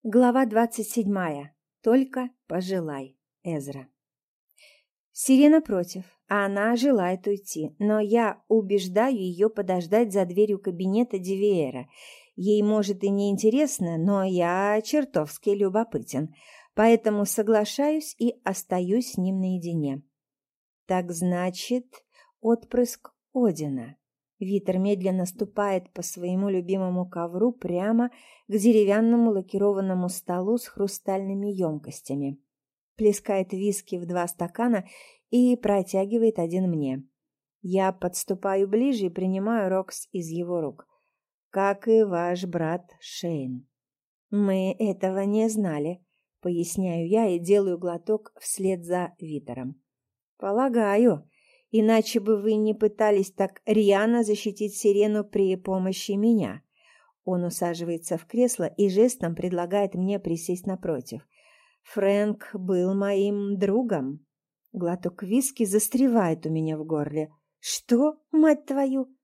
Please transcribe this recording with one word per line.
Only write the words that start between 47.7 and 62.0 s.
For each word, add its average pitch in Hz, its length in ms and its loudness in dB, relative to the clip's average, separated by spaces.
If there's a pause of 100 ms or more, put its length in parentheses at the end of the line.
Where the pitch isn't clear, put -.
глоток 180 600 -6
вслед 185 460 -4
за 175 340 -4
Витером. 135 600 -10 (560)
«Полагаю, 220 920 2 (420)
иначе 220 480 4
бы 208 220 2
вы 214 140 2
не 214 180 2
пытались 208 580 2
так - 360 -4
рьяно 214 560 4
защитить 208 520 -2
Сирену 208 480 2
при 196 320 0
помощи 190 580 -4
меня». 202 500 2 (600)
Он 180 180 -2
усаживается 170 760 -4
в - 80 -12
кресло 233 400 0
и 202 240 0
жестом 190 460 2
предлагает 180 580 -2
мне 190 260 -2
присесть 180 460 -6
напротив. 165 600 -6 (560)
«Фрэнк 208 720 -2